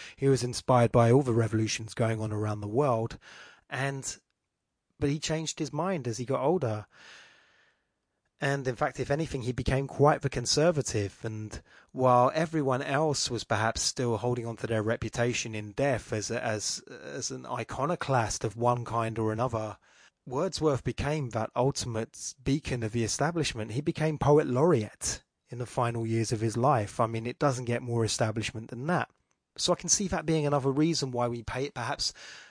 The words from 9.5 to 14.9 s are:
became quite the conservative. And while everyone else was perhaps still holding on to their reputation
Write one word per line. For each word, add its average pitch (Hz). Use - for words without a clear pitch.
became 131
quite 147
the 139
conservative. 127
And 107
while 127
everyone 151
else 147
was 113
perhaps 110
still 120
holding 120
on 113
to -
their 113
reputation 117